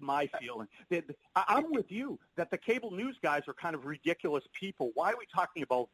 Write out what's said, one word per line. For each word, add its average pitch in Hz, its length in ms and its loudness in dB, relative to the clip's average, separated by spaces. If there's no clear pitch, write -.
my 143 280 0
feeling. 120 280 -6
The, 170 100 2
the, 147 160 -10
I, 190 120 4
I'm 294 240 4
with 254 180 0
you 220 300 -6
that 170 160 -2
the 185 60 -2
cable 233 340 0
news 233 320 -6
guys 147 240 2
are 139 60 -8
kind 170 200 -4
of 135 120 -6
ridiculous 151 580 0
people. 143 400 -4
Why 175 200 4
are 247 40 -2
we 214 160 -12
talking 170 300 0
about 123 300 2